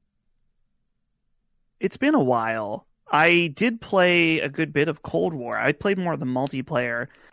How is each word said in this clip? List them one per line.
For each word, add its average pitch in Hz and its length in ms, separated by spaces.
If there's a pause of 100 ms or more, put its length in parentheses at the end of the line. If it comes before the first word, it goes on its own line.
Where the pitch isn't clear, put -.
(1800)
It's - 180
been 294 180
a 214 80
while. 113 640 (240)
I 170 440
did 226 260
play 175 580
a - 100
good 151 220
bit 151 160
of 156 140
Cold 170 320
War. 117 240
I 123 140
played 196 260
more 175 160
of 143 60
the 135 60
multiplayer. 127 800 (260)